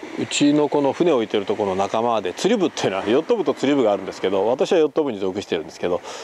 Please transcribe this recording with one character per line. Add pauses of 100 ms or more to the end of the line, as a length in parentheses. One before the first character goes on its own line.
(200)
う
ち
の
こ
の
船
を
置
い
て
る
と
こ
ろ
の
仲
間
で、
釣
り
部
っ
て
い
う
の
は、
ヨ
ッ
ト
部
と
釣
り
部
が
あ
る
ん
で
す
け
ど、
私
は
ヨ
ッ
ト
部
に
属
し
て
る
ん
で
す
け
ど、 (220)